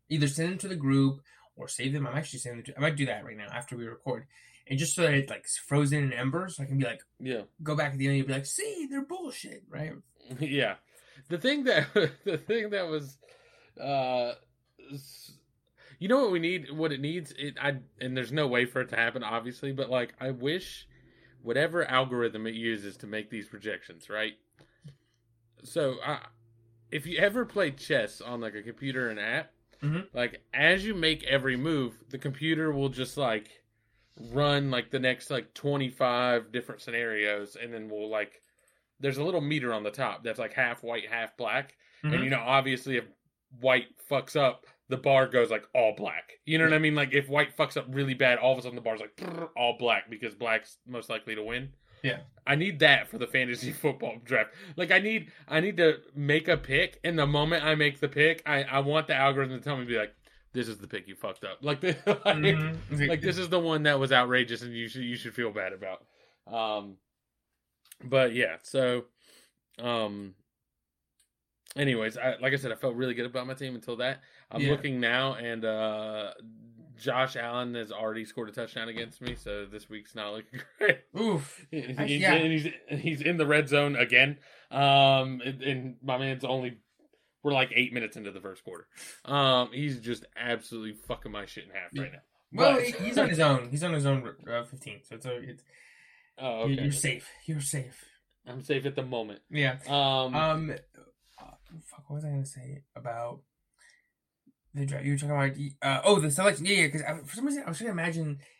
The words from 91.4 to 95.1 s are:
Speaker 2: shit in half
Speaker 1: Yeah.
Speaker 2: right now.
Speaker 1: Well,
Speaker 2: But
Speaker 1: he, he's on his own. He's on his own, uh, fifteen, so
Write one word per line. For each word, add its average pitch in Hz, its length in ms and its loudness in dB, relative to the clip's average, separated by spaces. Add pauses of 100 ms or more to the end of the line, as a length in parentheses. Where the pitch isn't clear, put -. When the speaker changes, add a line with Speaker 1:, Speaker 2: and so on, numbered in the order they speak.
Speaker 2:
shit - 200 -16
in 98 40 -20
half 95 240 -12
Speaker 1:
Yeah. 139 100 -6
Speaker 2:
right 135 100 -10
now. - 60 -20 (320)
Speaker 1:
Well, 240 240 6
Speaker 2:
But 240 80 2
Speaker 1:
he, 240 80 -2 (140)
he's 233 120 -2
on 208 120 4
his 160 100 0
own. 135 300 4
He's 147 140 -4
on 175 100 0
his 143 120 2
own, 135 220 2 (240)
uh, 120 120 -2
fifteen, 110 400 -16
so - 120 -16